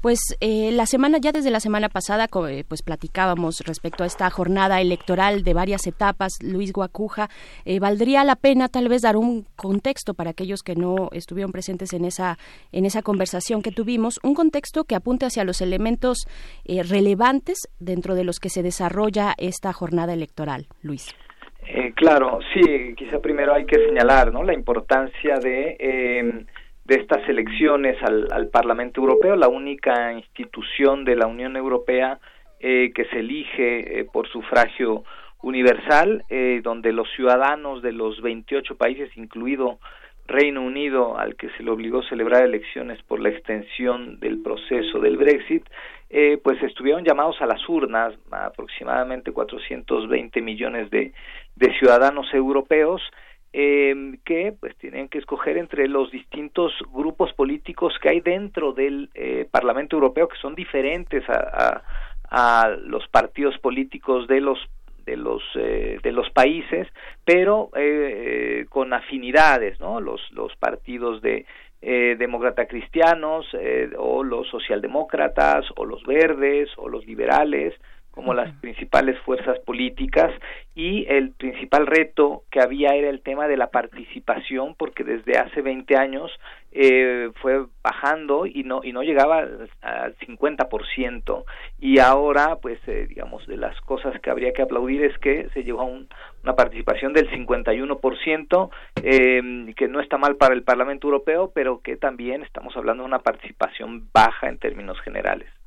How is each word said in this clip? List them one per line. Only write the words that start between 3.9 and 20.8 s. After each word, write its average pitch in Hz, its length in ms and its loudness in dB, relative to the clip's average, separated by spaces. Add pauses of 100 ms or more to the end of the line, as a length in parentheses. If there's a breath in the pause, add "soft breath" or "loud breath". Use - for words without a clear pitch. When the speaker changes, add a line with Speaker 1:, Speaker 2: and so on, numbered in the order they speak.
Speaker 1:
a - 20 0
esta 185 240 0
jornada 190 500 2
electoral 190 600 2
de 180 100 4
varias 185 360 0
etapas, 196 520 -2
Luis 190 320 -4
Guacuja. 208 560 -4 (360 loud breath)
Eh, 185 160 0
valdría 226 420 4
la 277 140 6
pena, 262 320 4
tal 247 200 0
vez, 240 140 2
dar 220 140 4
un 226 300 0 (100)
contexto 202 580 -2
para 170 160 -6
aquellos 190 320 -6
que 175 140 -6
no 180 340 -2
estuvieron 185 400 -8
presentes 180 420 -8
en 175 120 -2
esa, 180 340 -4 (320 loud breath)
en 185 160 0
esa 208 160 -2
conversación 196 600 -2
que 214 100 -6
tuvimos, 226 500 -2
un 277 120 2
contexto 311 500 0
que - 100 -2
apunte 254 320 -2
hacia 233 160 -2
los - 180 -2
elementos, 220 680 0 (380 loud breath)
eh, 180 180 -2
relevantes 202 840 2 (120)
dentro 180 340 -4
de 185 80 0
los 175 160 -2
que 190 100 -8
se 180 140 -4
desarrolla 196 760 0
esta 185 340 -4
jornada 170 420 -2
electoral, 147 540 -8 (140)